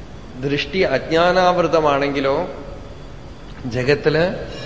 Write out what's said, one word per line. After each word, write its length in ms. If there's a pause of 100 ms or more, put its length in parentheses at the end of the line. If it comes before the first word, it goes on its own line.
(420)
ദൃഷ്ടി 400
അജ്ഞാനാവൃതമാണെങ്കിലോ 1700 (1160)
ജഗത്തില് 800 (200)